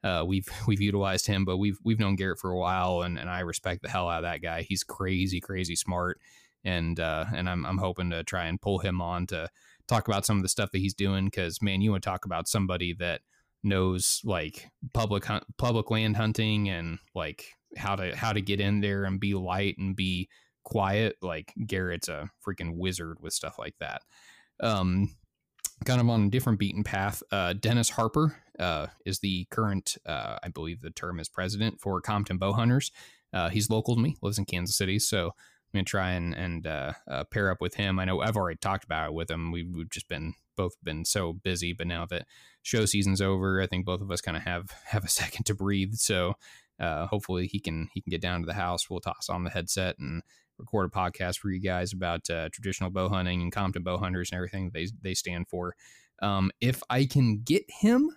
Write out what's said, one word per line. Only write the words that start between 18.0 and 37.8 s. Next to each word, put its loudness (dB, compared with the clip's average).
how 0
to 2
get 0
in 4
there 2
and 0
be 2
light 0
and -2
be 0
quiet. 2
Like, -6
Garrett's -2
a -6
freaking -4
wizard -4
with -8
stuff -6
like -10
that. -8
Um, 2
kind 4
of 6
on 6
a 4
different 2
beaten 0
path, -2
uh, 2
Dennis 2
Harper, 4
uh, 0
is -2
the 0
current, 0
uh, -4
I -6
believe -6
the -10
term -6
is -8
president -2
for -2
Compton 0
Bow 2
Hunters. 4
Uh, 0
he's 2
local 2
to 4
me, 2
lives 0
in 0
Kansas -2
City, 2
so 2
I'm -6
gonna 4
try 0
and, 0
and, -4
uh, -4
uh, -4
pair 2
up -2
with -4
him. 0